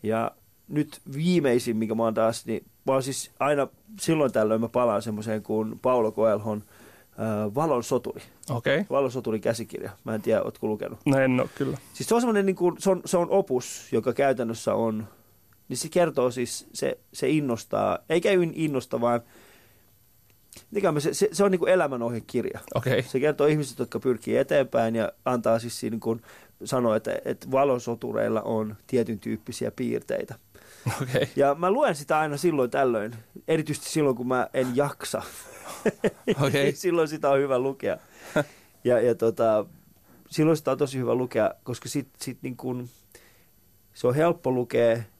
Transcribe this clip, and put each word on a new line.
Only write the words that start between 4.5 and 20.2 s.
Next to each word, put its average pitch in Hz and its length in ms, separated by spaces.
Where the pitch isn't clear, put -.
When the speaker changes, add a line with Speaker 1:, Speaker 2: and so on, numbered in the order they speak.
Speaker 1:
mä 113 80
palaan 113 340
semmoiseen 107 400
kuin 110 360
Paulo 123 340
Coelhon, 107 520
äh, 107 340
Valon 139 300
soturi. - 380
Speaker 2:
Okei. 135 400
Speaker 1:
Valon 135 200
soturin 113 300
käsikirja. 110 500
Mä 110 100
en 107 80
tiedä, 110 200
ootko - 240
lukenut? 107 400
Speaker 2:
No 135 120
en 131 220
oo - 140
kyllä. 139 240
Speaker 1:
Siis - 160
se 220 60
on 233 60
semmonen 214 260
niinku, 180 320
se 196 120
on, 180 140
se - 120
on 170 140
opus, - 640
joka 120 200
käytännössä 113 600
on, 110 320
niin 127 80
se 160 120
kertoo 151 420
siis, 123 420
se, - 260
se - 160
innostaa, 117 680
eikä 170 240
in-, 175 220
innosta, 139 460
vaan 120 200